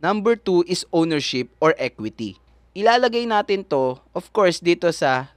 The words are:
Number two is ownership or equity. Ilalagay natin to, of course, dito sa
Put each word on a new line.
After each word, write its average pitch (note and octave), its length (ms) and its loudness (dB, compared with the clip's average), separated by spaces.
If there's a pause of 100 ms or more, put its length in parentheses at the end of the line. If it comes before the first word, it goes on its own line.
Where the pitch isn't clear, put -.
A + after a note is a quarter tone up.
Number G#3 320 0
two F3+ 320 0
is F3 240 -4
ownership D#3 560 -2 (160)
or D#3 160 2
equity. A2 640 -8 (320)
Ilalagay A#3 540 2
natin G3+ 340 0
to, C3 400 -2 (140)
of F3+ 180 -8
course, F3+ 240 2
dito E3+ 320 0
sa C3 460 -2